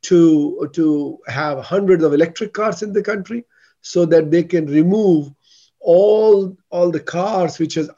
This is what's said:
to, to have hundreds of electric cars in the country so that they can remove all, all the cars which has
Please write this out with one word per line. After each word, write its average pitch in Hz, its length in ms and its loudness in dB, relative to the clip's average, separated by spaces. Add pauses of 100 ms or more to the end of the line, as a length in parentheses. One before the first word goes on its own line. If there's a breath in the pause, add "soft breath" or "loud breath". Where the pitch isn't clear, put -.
to, 160 720 2
to 147 460 -2 (100)
have 139 320 -6
hundreds 185 420 0
of 151 100 2
electric 170 400 -2
cars 214 300 -4
in 208 100 -10
the 196 100 -2
country 214 420 -8 (380)
so 175 240 0
that 160 260 2
they 170 100 2
can 165 240 -2
remove 160 640 2 (480 soft breath)
all, 202 800 2 (140)
all 175 200 0
the 160 80 -4
cars 180 640 -4
which 156 140 -4
has 151 240 -4